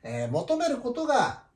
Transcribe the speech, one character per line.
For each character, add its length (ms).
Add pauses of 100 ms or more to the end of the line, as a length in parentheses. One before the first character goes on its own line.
え 240
ー、 40
求 260
め 120
る 100
こ 120
と 160
が 380 (120)